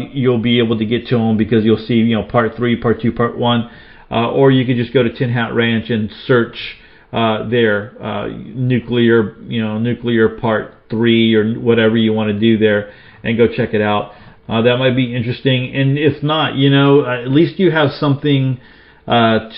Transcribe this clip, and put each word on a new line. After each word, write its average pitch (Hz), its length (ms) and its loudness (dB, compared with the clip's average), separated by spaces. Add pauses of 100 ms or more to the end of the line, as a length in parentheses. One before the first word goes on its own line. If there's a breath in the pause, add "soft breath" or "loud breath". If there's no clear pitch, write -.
(140)
you'll 123 280 0
be 120 180 2
able 113 180 0
to 110 80 -2
get 113 220 -4
to 120 100 0
'em 113 180 0
because 107 300 2
you'll 110 120 4
see, 120 180 -2
you 113 200 2
know, 101 80 -2
part 113 320 -2
three, 120 200 -2
part 113 260 -2
two, 117 100 0
part 117 260 -4
one. 120 320 0 (420 loud breath)
Uh, 117 200 -2
or 135 200 4
you 131 140 2
could 123 120 0
just 120 160 -4
go 127 100 4
to 117 80 0
Tin 123 180 -4
Hat 120 240 -2
Ranch 117 360 0
and 107 220 -2 (140)
search, - 520 0 (340 soft breath)
uh, 110 380 -2
there, 110 520 0
uh, 107 260 -6
nuclear, 117 1120 0
you 120 200 -6
know, 107 160 -4
nuclear 113 520 0
part - 460 -4 (140)
three 113 460 2
or 107 180 2
whatever 113 440 2
you 110 160 2
wanna 107 260 -2
do 113 180 2
there, 104 340 0 (320 loud breath)
and 113 140 -4
go 117 100 4
check 113 260 -4
it 107 80 0
out. 104 320 -2 (340 loud breath)
Uh, 113 160 -2
that 123 140 2
might 131 180 0
be 123 200 -2
interesting. 123 600 -4
And 135 220 0
if 147 260 0
not, 151 320 -2
you 139 160 2
know, 139 300 4
uh, 123 200 -4
at 127 80 -8
least 151 300 2
you 180 120 2
have 147 200 0
something 139 680 -2 (500 loud breath)
uh, 113 480 2